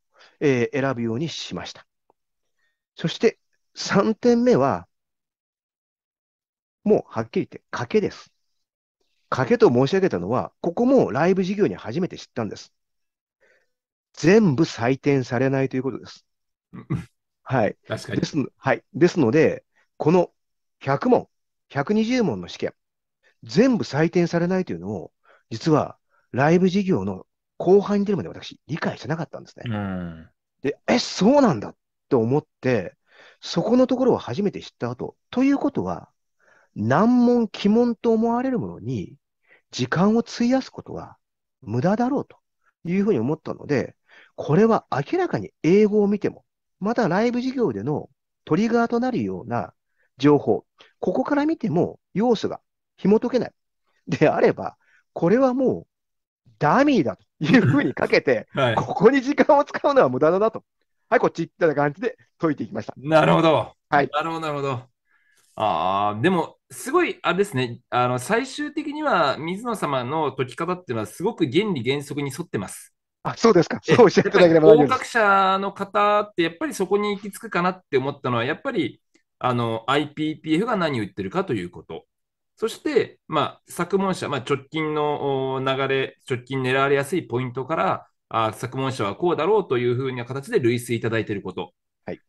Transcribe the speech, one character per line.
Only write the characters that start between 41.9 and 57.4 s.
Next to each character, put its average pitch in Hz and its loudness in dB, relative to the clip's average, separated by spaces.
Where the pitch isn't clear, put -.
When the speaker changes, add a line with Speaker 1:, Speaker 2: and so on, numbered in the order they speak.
Speaker 1:
だ 240 0
ろ - -2
う - -8
と - -20
い 170 -2
う 202 2
ふ 202 0
う 220 2
に 131 2
思 123 -2
っ 160 -6
た - -10
の 123 -16
で、 131 -2
こ - -2
れ 208 6
は 220 0
明 143 -4
ら 370 0
か 131 -4
に 92 -10
英 202 6
語 208 2
を 202 2
見 202 -2
て - -4
も、 - -12
ま 208 -4
た 233 0
ラ 185 0
イ 240 0
ブ 247 -4
授 254 -6
業 208 -2
で 98 -6
の 135 -6
ト 156 0
リ 214 2
ガ 233 2
ー - 0
と 233 -2
な 254 -2
る 185 -2
よ 92 -6
う 120 -16
な 117 -6
情 143 6
報、 110 -2
こ 180 -2
こ 254 0
か 294 -4
ら 285 2
見 320 -2
て 202 -4
も 143 0
要 240 2
素 - -2
が - -10
紐 208 4
解 240 -4
け 254 0
な 156 -2
い。 - -18
で 151 2
あ 180 0
れ 240 4
ば、 101 -10
こ 165 0
れ 233 4
は 254 2
も 196 -2
う - -20
ダ 185 4
ミ 277 2
ー 147 2
だ 107 -6
と - -20
い 160 4